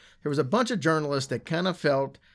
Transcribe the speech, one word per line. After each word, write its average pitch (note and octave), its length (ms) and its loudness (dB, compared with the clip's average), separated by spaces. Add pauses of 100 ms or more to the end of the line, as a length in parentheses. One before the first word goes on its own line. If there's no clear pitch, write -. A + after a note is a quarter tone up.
(220)
there D3 80 -4
was C#3+ 100 0
a D3+ 40 2
bunch A3+ 280 2
of G#3+ 80 -2
journalists D3 500 0
that A#2+ 160 -6
kind F3 220 -2
of E3+ 100 -2
felt C#3 400 0 (180)